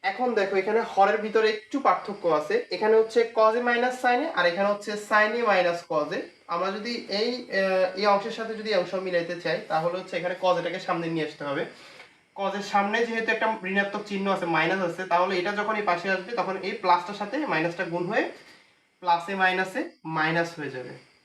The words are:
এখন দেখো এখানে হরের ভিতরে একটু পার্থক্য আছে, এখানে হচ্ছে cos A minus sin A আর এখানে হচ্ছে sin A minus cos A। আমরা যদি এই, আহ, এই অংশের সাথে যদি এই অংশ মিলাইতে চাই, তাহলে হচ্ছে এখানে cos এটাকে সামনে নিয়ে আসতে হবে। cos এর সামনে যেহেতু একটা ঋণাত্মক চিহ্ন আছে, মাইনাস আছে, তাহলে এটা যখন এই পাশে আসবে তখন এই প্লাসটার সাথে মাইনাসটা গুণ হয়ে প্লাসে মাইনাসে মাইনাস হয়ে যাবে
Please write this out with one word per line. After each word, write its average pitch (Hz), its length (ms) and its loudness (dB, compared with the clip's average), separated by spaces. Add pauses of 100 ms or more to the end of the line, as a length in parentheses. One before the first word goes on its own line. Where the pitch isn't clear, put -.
এখন 196 240 0 (100)
দেখো 196 240 0
এখানে 214 180 2 (120)
হরের 202 320 4
ভিতরে 220 320 4
একটু - 200 -8 (100)
পার্থক্য 196 380 0 (140)
আছে, 151 160 -2 (200)
এখানে 220 260 4
হচ্ছে 220 200 2 (160)
cos 220 240 6
A - 80 -2
minus 240 340 2
sin 247 220 4
A 320 40 -4 (100)
আর - 120 2
এখানে 196 220 0
হচ্ছে 208 180 -6 (180)
sin 214 300 4
A 240 120 0
minus 175 300 2 (100)
cos 151 260 0
A। 269 40 -2 (340)
আমরা 185 220 0
যদি 220 160 -6 (280)
এই, 240 100 0 (300)
আহ, 185 260 4 (120)
এই 208 140 2
অংশের 202 260 0
সাথে 220 220 -6
যদি 214 120 -8
এই 196 80 4
অংশ 175 120 -4 (140)
মিলাইতে 170 380 -2
চাই, 165 140 0 (120)
তাহলে 170 300 0
হচ্ছে - 180 -12
এখানে 175 240 -4
cos 180 180 4
এটাকে 175 280 -4
সামনে 170 260 -2
নিয়ে 156 140 0
আসতে - 200 -12
হবে। 143 140 -2 (760)
cos 196 220 -2
এর 196 140 -8
সামনে 208 240 2 (120)
যেহেতু 226 260 -2
একটা 220 140 0 (240)
ঋণাত্মক 202 380 -2
চিহ্ন 196 240 -2
আছে, 175 120 -4 (100)
মাইনাস 165 320 0
আছে, 170 140 -6 (100)
তাহলে 185 280 4
এটা 202 200 -2
যখন 214 200 -2
এই 208 100 -2
পাশে 175 240 -2
আসবে 185 160 -6 (100)
তখন 185 140 -2 (140)
এই 214 140 -6
প্লাসটার 196 380 2
সাথে 208 160 -6 (160)
মাইনাসটা 165 400 0
গুণ 175 180 -2
হয়ে 247 140 2 (800)
প্লাসে 175 300 0 (100)
মাইনাসে 185 380 0 (360)
মাইনাস 165 320 0 (100)
হয়ে 135 180 -8
যাবে 127 180 -10 (300)